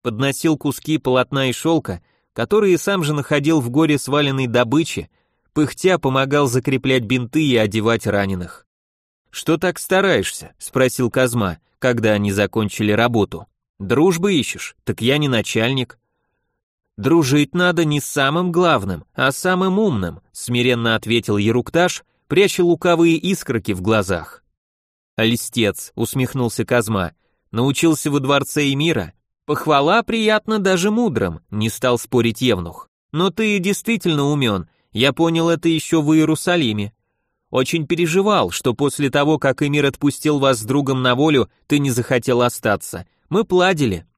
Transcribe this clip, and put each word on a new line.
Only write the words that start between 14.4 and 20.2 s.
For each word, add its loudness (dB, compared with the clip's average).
Так -6
я 2
не -2
начальник». -2
«Дружить 2
надо 2
не 0
с -12
самым -2
главным, 0
а 0
самым 0
умным», -2